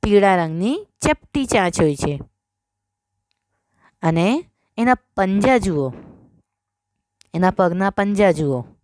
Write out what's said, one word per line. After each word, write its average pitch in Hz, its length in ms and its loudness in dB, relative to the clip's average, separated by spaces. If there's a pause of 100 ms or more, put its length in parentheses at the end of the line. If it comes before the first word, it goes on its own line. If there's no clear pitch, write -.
પીળા 202 320 4
રંગની 175 440 -2 (200)
ચપટી - 460 -2
ચાંચ 185 360 -2
હોય 151 140 2
છે. 147 180 -6 (1900)
અને 165 240 2 (500)
એના 247 220 2 (160)
પંજા 202 420 2
જુઓ, 165 300 -2 (1500)
એના 185 260 0
પગના 185 320 0
પંજા 202 480 2
જુઓ 139 200 -2 (240)